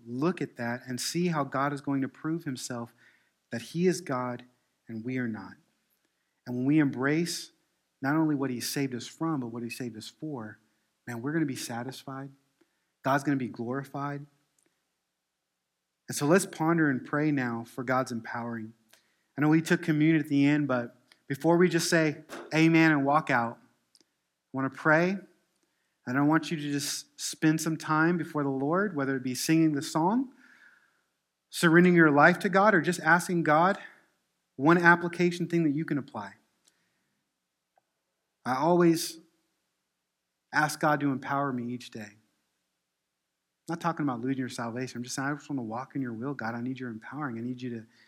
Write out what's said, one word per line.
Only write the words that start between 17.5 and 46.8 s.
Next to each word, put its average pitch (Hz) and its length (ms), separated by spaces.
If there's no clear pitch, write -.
for 123 200
God's 127 260
empowering. 117 640
I - 20
know 151 80
we 160 140
took 175 200
communion 156 380
at 147 80
the 143 160
end, 147 220
but 123 300
before 160 280
we 180 120
just 170 200
say 160 360
amen 160 380
and 143 140
walk 147 260
out, 120 280
I - 40
wanna 135 160
pray. 165 500
And 123 140
I 143 40
want 151 280
you 175 60
to 147 60
just 143 440
spend 160 420
some 160 160
time 160 420
before 151 240
the 139 80
Lord, 156 460
whether 135 200
it 123 60
be 127 140
singing 160 360
the 139 80
song, 196 520
surrendering 175 440
your 165 160
life 160 300
to 175 80
God, 196 260
or 175 60
just 175 200
asking 170 440
God 160 340
one 160 220
application 175 680
thing 170 160
that 151 80
you 147 140
can 156 120
apply. 107 380
I 127 120
always 165 640
ask 147 280
God 151 200
to 143 100
empower 139 420
me 120 200
each 123 180
day. 107 280
I'm 160 60
not 165 60
talking 165 240
about 127 160
losing 131 200
your 127 80
salvation. 120 500
I'm 120 60
just 123 100
saying, 135 140
"I 147 60
just 139 140
wanna 139 140
walk 117 320
in 139 80
your 123 100
will, 123 220
God. 117 220
I 117 40
need 127 200